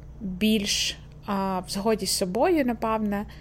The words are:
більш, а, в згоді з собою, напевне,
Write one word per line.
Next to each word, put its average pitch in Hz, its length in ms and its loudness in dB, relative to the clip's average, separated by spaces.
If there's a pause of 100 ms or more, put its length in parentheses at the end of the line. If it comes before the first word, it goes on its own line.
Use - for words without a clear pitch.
(220)
більш, 202 760 0 (280)
а, 190 340 0
в 185 100 -6
згоді 202 360 0
з 180 60 0
собою, 262 540 4
напевне, 220 600 0 (160)